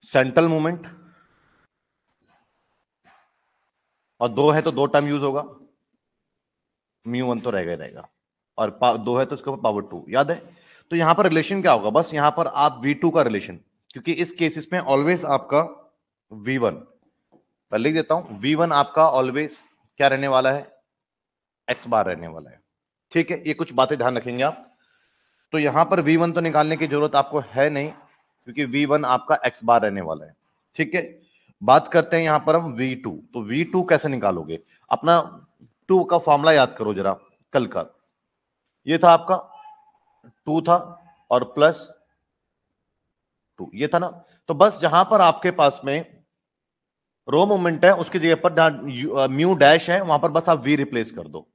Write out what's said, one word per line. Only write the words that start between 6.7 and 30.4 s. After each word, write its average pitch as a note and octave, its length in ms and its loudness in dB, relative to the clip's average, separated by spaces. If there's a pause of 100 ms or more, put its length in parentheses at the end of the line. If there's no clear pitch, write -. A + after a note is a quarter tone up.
म्यू B2 200 -6
वन A#2+ 140 -4
तो B2 100 -6
रहेगा F#2 200 -4
ही E2+ 60 -6
रहेगा, - 320 -16 (500)
और G#2+ 120 -2
पा-, A#2+ 280 0
दो A#2+ 200 -4
है C3 80 0
तो D3 80 -10
उसके C#3+ 160 -10
ऊपर A2 120 -10
power G#2 200 -2
two, F#2 260 -14
याद C3+ 220 0
है? F#3+ 80 -6 (520)
तो E3+ 60 -4
यहां E3 180 2
पर F#3+ 140 2
relation D#3+ 340 -2
क्या E3 100 4
होगा? G#2+ 180 0
बस D#3+ 240 0
यहां D3 160 2
पर E3 160 -2
आप C#3+ 360 -2
वी C#3+ 120 -2
टू E3 160 -2
का D#3+ 120 2
relation, G2 380 -4 (280)
क्योंकि D3+ 240 -8
इस E3 200 -6
cases D#3+ 400 -6
में F3+ 80 -4
always D3 440 0
आपका C#3+ 360 0 (720)
वी A2 260 -6
वन, G#2 280 -4 (840)
मैं G#2+ 60 0
लिख C#3 160 0
देता D#3+ 200 -2
हूं, D#3+ 240 -8
वी C3 160 -2
वन E3 180 0
आपका D3 400 2
always C3 480 -4 (360)
क्या C#3 120 2
रहने C3+ 200 -2
वाला C3 240 2
है? C#3 240 -8 (960)
X - 160 -8
बार A2 200 0
रहने E2+ 200 -8
वाला D#2+ 240 -18
है। - 120 -20 (480)
ठीक E3+ 200 -2
है, D3+ 180 -8
ये D#3 60 -2
कुछ E3 180 -8
बातें C3 260 0
ध्यान B2 180 -2
रखेंगे A#2+ 260 -6
आप। - 340 -6 (760)
तो D#3+ 60 -2
यहां D3 260 2
पर E3+ 160 0
वी D#3 160 2
वन E3+ 160 2
तो E3+ 80 -2
निकालने D#3 360 0
की D#3 100 -4
जरूरत D3 280 -2
आपको C#3 240 0
है C3+ 320 -2
नहीं, D3 200 -6 (540)
क्योंकि B2 200 -6
वी C#3 220 -2
वन D3 180 0
आपका B2+ 420 0
X - 180 -6
बार A#2 180 4
रहने G2+ 180 -2
वाला D#2 260 -10
है। D#2 100 -20 (380)